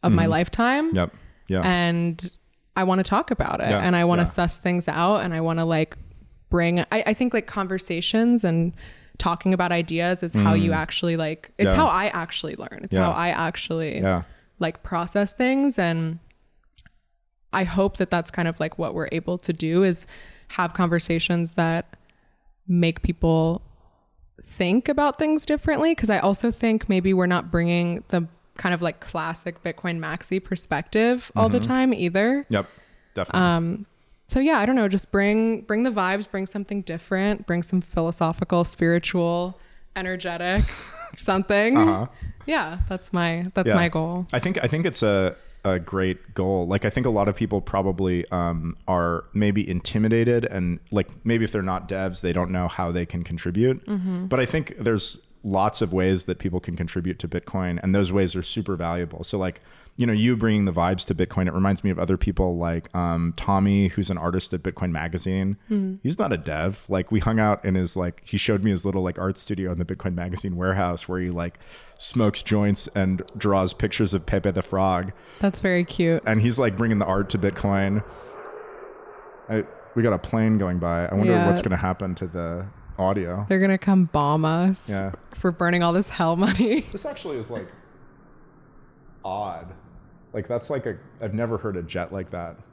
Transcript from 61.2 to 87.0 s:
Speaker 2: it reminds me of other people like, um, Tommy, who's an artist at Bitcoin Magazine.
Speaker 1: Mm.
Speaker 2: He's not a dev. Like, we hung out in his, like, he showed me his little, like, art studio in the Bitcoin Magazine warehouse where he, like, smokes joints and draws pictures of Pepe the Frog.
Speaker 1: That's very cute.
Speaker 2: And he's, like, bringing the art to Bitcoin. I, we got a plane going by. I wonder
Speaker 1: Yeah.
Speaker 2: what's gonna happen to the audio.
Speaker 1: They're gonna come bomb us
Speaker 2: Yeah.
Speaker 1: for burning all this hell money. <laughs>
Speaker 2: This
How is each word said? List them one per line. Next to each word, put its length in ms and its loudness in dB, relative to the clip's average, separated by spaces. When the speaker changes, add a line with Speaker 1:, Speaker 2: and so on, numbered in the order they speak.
Speaker 2:
it 60 -2
reminds 300 2
me 80 2
of 80 -2
other 180 2
people 400 0
like, 380 -4
um, 400 0
Tommy, 540 2
who's 200 -2
an 80 -2
artist 360 -2
at 100 -6
Bitcoin 280 -4
Magazine. 640 -2
Speaker 1:
Mm. 320 -2
Speaker 2:
He's 160 -2
not 160 -2
a 40 -2
dev. 520 -4
Like, 220 -2
we 80 2
hung 220 2
out 240 2
in 100 2
his, 220 0
like, 280 -4
he 120 -4
showed 260 0
me 80 2
his 140 -2
little, 180 0
like, 160 -4
art 180 -2
studio 340 -4
in 80 -4
the 60 -2
Bitcoin 300 -6
Magazine 400 -6
warehouse 540 0
where 100 -2
he, 100 -2
like, 300 -6
smokes 400 0
joints 520 2
and 260 0
draws 360 2
pictures 400 0
of 120 -2
Pepe 260 0
the 100 0
Frog. 520 0
Speaker 1:
That's 220 0
very 240 2
cute. 400 2
Speaker 2:
And 160 4
he's, 180 2
like, 180 2
bringing 220 2
the 60 2
art 260 0
to 80 -2
Bitcoin. 640 0
I, 160 -2
we 80 2
got 100 4
a 60 0
plane 380 2
going 220 0
by. 280 0
I 60 -4
wonder 180 4
Speaker 1:
Yeah. 160 4
Speaker 2:
what's 140 4
gonna 160 0
happen 380 -2
to 120 -6
the 380 -6
audio. 500 0
Speaker 1:
They're 120 2
gonna 180 4
come 280 4
bomb 380 2
us 460 0
Speaker 2:
Yeah. 220 -2
Speaker 1:
for 160 0
burning 300 0
all 120 2
this 160 0
hell 260 0
money. 520 2
<laughs> 40 -14
Speaker 2:
This 140 -10